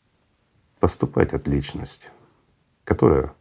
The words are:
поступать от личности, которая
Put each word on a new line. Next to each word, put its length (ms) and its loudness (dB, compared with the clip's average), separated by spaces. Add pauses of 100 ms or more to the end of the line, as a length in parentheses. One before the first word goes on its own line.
(800)
поступать 540 0
от 140 -6
личности, 600 -6 (760)
которая 560 2